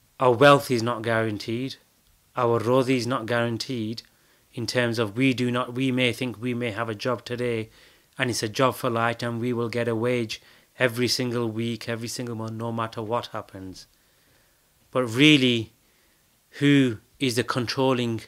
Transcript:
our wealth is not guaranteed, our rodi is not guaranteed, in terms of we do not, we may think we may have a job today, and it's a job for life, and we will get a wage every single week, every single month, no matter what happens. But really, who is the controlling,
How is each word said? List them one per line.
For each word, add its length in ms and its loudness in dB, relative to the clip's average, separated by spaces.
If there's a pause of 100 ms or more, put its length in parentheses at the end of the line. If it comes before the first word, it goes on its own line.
(220)
our 100 6
wealth 400 8
is 100 2
not 200 -4
guaranteed, 760 -2 (640)
our 240 2
rodi 340 2
is 120 -2
not 180 -4
guaranteed, 760 -4 (500)
in 140 -6
terms 320 0
of 180 -2
we 160 4
do 180 -2
not, 220 -4
we 180 -2
may 220 2
think 260 -6
we 140 -4
may 180 -4
have 160 -4
a 80 -4
job 300 -4
today, 440 -4 (480)
and 120 0
it's 140 -2
a 40 -2
job 280 2
for 140 -2
life, 320 -2
and 200 -4
we 100 -2
will 180 -2
get 200 -2
a 60 0
wage 460 -2 (380)
every 280 2
single 400 -2
week, 400 -6
every 200 -6
single 280 -8
month, 180 -8
no 180 -6
matter 300 -6
what 260 -4
happens. 600 -14 (1000)
But 160 -2
really, 680 4 (840)
who 380 4 (220)
is 160 -2
the 80 0
controlling, 840 -2